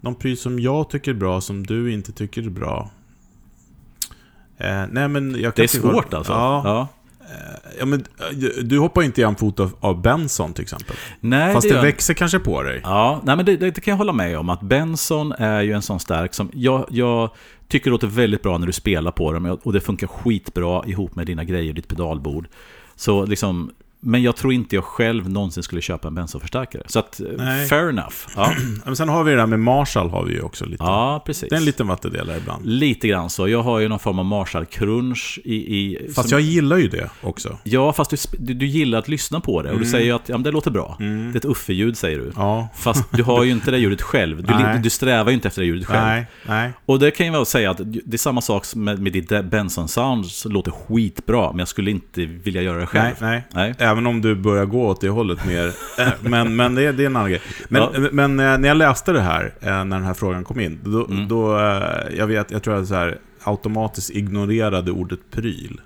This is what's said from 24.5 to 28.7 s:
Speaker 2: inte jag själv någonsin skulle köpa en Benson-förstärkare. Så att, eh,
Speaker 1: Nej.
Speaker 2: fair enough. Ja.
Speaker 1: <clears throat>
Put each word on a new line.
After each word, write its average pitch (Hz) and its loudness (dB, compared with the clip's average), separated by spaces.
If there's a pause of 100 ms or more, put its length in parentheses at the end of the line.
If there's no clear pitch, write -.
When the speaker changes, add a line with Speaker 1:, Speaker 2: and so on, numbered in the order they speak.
Speaker 2:
inte 123 -2
jag 95 0
själv 113 -2
någonsin 95 -2
skulle 85 -6
köpa 82 -6
en 78 -8
Benson-förstärkare. - -8
Så - 0
att, - -6
eh, - -8 (100)
Speaker 1:
Nej. 131 -2
Speaker 2:
fair 151 2
enough. 117 -4 (220)
Ja. 104 2 (160)
Speaker 1:
<clears throat> 110 -6